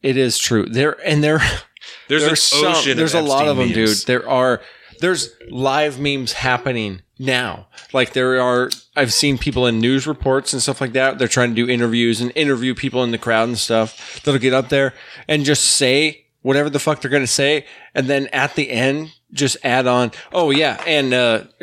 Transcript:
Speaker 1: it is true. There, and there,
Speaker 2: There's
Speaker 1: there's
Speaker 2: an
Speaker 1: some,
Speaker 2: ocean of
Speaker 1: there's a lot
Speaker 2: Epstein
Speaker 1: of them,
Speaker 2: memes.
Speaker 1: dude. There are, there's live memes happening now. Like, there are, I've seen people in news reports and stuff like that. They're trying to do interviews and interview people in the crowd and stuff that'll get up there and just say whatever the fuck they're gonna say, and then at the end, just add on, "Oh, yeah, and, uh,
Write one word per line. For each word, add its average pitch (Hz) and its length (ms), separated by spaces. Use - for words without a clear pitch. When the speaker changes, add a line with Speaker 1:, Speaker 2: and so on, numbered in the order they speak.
Speaker 1:
it 127 160
is 127 200
true. 110 280
There, 131 400
and 147 180
there, 151 160
Speaker 2:
There's 151 160
Speaker 1:
there's 151 60
Speaker 2:
an 156 80
Speaker 1:
some, 147 300
Speaker 2:
ocean 151 240
of 123 60
Speaker 1:
there's 160 160
a 165 80
lot 139 200
Speaker 2:
Epstein 151 80
Speaker 1:
of 135 80
them, 127 180
Speaker 2:
memes. 107 280
Speaker 1:
dude. - 40
There 123 220
are, 127 320
there's 170 320
live 135 500
memes 139 340
happening 120 680
now. 123 480
Like, 127 220
there 127 280
are, 123 280
I've 131 160
seen 139 260
people 123 300
in 113 140
news 131 260
reports 135 460
and 127 80
stuff - 180
like 123 140
that. 131 260
They're 123 80
trying 120 220
to 113 60
do 120 140
interviews 117 520
and 120 140
interview 131 380
people 123 300
in 120 80
the 117 60
crowd 113 320
and 117 80
stuff - 680
that'll 139 160
get 127 140
up 131 160
there 139 240
and 151 160
just 139 220
say 143 580
whatever 143 260
the 143 100
fuck 151 220
they're 127 100
gonna 135 160
say, 143 380
and 131 140
then 139 200
at 139 280
the 139 160
end, 135 400
just 139 320
add 127 200
on, 123 260
"Oh, 165 200
yeah, 139 360
and, 143 260
uh, 120 300